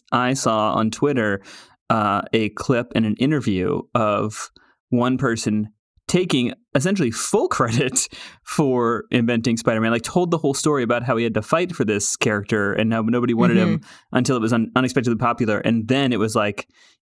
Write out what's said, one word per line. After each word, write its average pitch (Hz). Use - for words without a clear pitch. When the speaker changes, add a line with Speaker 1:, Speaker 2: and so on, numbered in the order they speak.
Speaker 1:
I 123
saw 110
on 110
Twitter, 110
uh, 104
a 110
clip 123
and 113
an 107
interview 101
of 107
one 120
person 110
taking 151
essentially 165
full 226
<laughs> -
credit 123
for 123
inventing 117
Spider-Man, 113
like, 117
told 180
the 170
whole 139
story 143
about 120
how 120
he 113
had 113
to 107
fight 170
for 135
this 104
character 104
and 110
how 113
nobody 120
wanted 117
him 185
Speaker 2:
Mm-hmm. -
Speaker 1:
until 127
it 113
was 113
un-, 113
unexpectedly 123
popular. 117
And 113
then 131
it 104
was, 107
like, 104